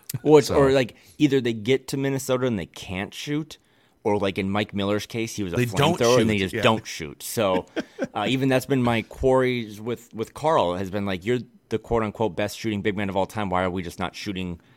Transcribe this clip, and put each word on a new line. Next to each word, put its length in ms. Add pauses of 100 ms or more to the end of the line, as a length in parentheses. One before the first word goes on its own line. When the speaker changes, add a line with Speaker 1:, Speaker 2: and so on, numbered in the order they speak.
(240)
Speaker 1:
Well, 140
it's, 100
Speaker 2:
So 80
Speaker 1:
or, 160
like, 240 (220)
either 240
they 120
get 360
to 80
Minnesota 500
and 120
they 80
can't 460
shoot, 440 (480)
or, 120
like, 200
in 120
Mike 240
Miller's 320
case, 300
he 80
was 80
a 60
Speaker 2:
They 80
don't 340
Speaker 1:
flamethrower 220
and 80
they 80
Speaker 2:
shoot, 60
Speaker 1:
just 120
Speaker 2:
yeah. 60
Speaker 1:
don't 260
shoot. 360
So, 420 (260)
Speaker 2:
<laughs> 220
Speaker 1:
uh, 160
even 200
that's 180
been 160
my 180
quarries 800
with, 320
with 200
Carl, 420
has 160
been 140
like, 200
"You're 140 (300)
the 100
quote-unquote 580
best 200
shooting 260
big 120
man 140
of 80
all 80
time. 240
Why 140
are 60
we 140
just 160
not 160
shooting 460 (160)